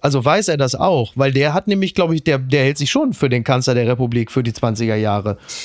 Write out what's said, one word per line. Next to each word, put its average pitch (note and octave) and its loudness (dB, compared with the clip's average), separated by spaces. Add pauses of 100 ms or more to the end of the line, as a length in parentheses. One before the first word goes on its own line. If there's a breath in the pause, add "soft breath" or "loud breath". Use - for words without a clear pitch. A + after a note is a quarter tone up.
also C#3 2
weiß F3 2
er D#3 0
das C3+ 0
auch? D3+ 0
Weil C3+ 2
der C#3+ 0
hat G3 -2
nämlich, G3 0
glaub F3 2
ich, D#3+ -2
der, C#3+ 2
der C3 0
hält C#3+ 0
sich C#3+ -2
schon C#4 0
für - -2
den B2 0
Kanzler B2+ 2
der A#2+ 2
Republik A#2+ 0
für B2+ -2
die A#2 -4
zwanziger A2+ -2
Jahre. G#2 -2 (280 loud breath)